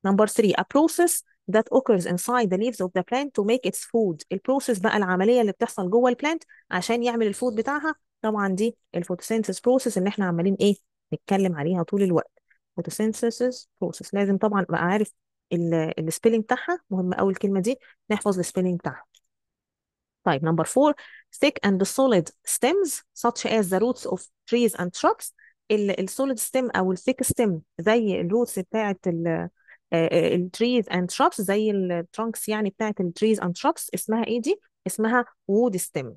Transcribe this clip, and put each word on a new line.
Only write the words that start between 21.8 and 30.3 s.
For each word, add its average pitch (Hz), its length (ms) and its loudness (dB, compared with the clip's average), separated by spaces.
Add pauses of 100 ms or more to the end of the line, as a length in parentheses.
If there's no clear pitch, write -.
solid 202 440 2 (220)
stems 330 540 0 (260)
such 240 180 -2
as 214 240 2
the 190 100 2
roots 247 320 -2
of 190 100 -4
trees - 600 0
and 180 80 -2 (100)
shrubs. - 340 0 (380)
ال-، 208 280 0
ال 190 100 -4
solid 269 300 -2
stem 254 360 -2
أو 185 160 2
ال 185 60 0
thick - 300 -2
stem 220 240 2 (280)
زي 214 420 2
ال 170 100 0
roots 233 280 0
بتاعة 202 380 -4 (100)
ال، 170 200 -2
آه، 170 220 -2 (440)
آه، 165 420 2